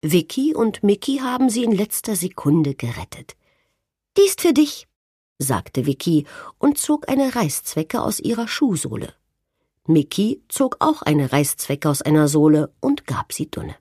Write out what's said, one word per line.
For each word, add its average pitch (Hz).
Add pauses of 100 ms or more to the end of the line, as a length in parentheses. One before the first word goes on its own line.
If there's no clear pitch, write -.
Vicky 185
und 220
Micky 208
haben 254
sie 233
in 233
letzter 214
Sekunde 156
gerettet. - (840)
„Die 392
ist 392
für 349
dich“, 294 (500)
sagte 131
Vicky 147 (320)
und 285
zog 294
eine 269
Reißzwecke -
aus -
ihrer 233
Schuhsohle. - (720)
Micky 160
zog -
auch 311
eine 143
Reißzwecke 143
aus 143
einer 151
Sohle 151
und 285
gab -
sie -
Dunne. 80